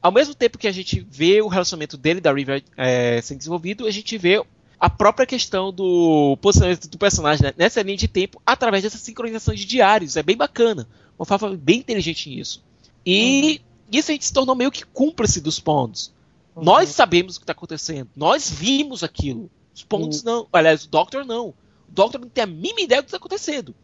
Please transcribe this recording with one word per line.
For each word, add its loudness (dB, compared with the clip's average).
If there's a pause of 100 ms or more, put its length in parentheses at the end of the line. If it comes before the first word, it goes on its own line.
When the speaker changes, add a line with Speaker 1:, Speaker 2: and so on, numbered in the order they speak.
Speaker 1:
Ao 2
mesmo 2
tempo -2
que -4
a -2
gente -6 (100)
vê 2
o 0
relacionamento -4
dele -2
e -18
da 2
River, -4 (140)
é, 0
sendo -12
desenvolvido, -8
a -4
gente -8
vê 2 (340)
a 4
própria 2
questão -4
do 2
posicionamento 4
do -16
personagem, 2
né, -4
nessa 2
linha -4
de -2
tempo -4
através 0
dessa -6
sincronização -6
de -10
diários. 4
É -2
bem 2
bacana. 0 (360)
Uma -20
Moffat -2
foi -4
bem 2
inteligente -6
nisso. -12 (440)
E 2
Speaker 2:
Uhum. -6
Speaker 1:
isso -2
a 2
gente -6
se -4
tornou 2
meio 0
que -16
cúmplice 0
dos -4
Ponds. -2 (420)
Speaker 2:
Uhum. -10
Speaker 1:
Nós 6
sabemos 2
o -14
que -20
tá -8
acontecendo. -10
Nós 0
vimos -2
aquilo. -8 (240)
Os -20
Ponds -4
Speaker 2:
Uhum. -4
Speaker 1:
não. -4
Aliás, 4
o -20
Doctor -2
não. -8
O -20 (340)
Doctor 0
não -20
tem -2
a -4
mínima -6
ideia 2
do -8
que -16
tá -10
acontecendo. -8 (100)